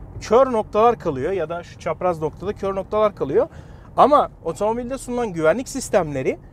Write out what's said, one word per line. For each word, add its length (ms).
kör 320
noktalar 460
kalıyor 340
ya 160
da 140
şu 160
çapraz 420
noktada 320
kör 220
noktalar 400
kalıyor. 340
Ama 340
otomobilde 540
sunulan 340
güvenlik 360
sistemleri, 720